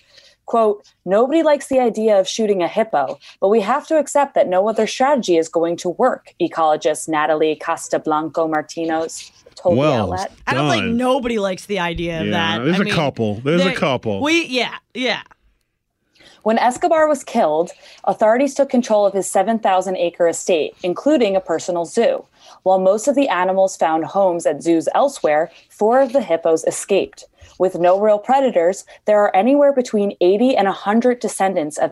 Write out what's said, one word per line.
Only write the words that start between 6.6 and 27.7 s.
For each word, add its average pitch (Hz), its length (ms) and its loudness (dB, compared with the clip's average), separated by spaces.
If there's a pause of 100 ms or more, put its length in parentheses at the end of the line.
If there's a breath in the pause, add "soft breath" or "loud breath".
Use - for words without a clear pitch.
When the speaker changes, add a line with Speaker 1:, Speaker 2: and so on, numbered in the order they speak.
Speaker 1:
Natalie 156 520 0
Castablanco 160 880 -4
Martinez 160 840 -6 (240)
told - 200 0
the 131 40 2
Speaker 2:
Well 139 220 2 (100)
Speaker 1:
outlet. - 180 -6 (160)
Speaker 3:
I 277 80 -2
don't 294 160 0
think - 140 0
Speaker 2:
done. 233 140 -2
Speaker 3:
nobody 247 420 0
likes 190 260 -6
the 196 140 -4
idea 170 400 -4
of 156 60 -4
Speaker 2:
Yeah, - 60 -4 (260)
Speaker 3:
that. 120 60 -4
Speaker 2:
there's 180 140 0
Speaker 3:
I 202 40 2
Speaker 2:
a - 20 -2
Speaker 3:
mean, 202 100 -4
Speaker 2:
couple. 117 420 -2
There's 147 260 0
a - 20 2
Speaker 3:
there, 240 100 -2
Speaker 2:
couple. 123 460 -2
Speaker 3:
we, 320 260 0
yeah, 240 280 -4 (200)
yeah. 240 280 -6 (1200 soft breath)
Speaker 1:
When 226 160 0
Escobar 311 500 2
was 294 160 -2
killed, 165 480 0 (320 loud breath)
authorities 233 500 2
took 277 160 2
control 220 340 2
of 196 100 2
his 190 140 -2
seven 214 300 0
thousand 190 380 0
acre 175 320 0
estate, - 560 -2
including 196 500 0
a 190 60 0
personal 170 460 -4
zoo. - 380 0 (380 loud breath)
While 190 160 4
most 196 300 2
of 262 80 2
the 277 120 2
animals 185 480 0
found 160 280 0
homes 180 420 0
at 147 160 -2
zoos 165 320 0
elsewhere, 175 560 0 (200 soft breath)
four 233 300 2
of 262 120 0
the 269 100 2
hippos 165 420 0
escaped. - 600 -2 (340 soft breath)
With 180 200 0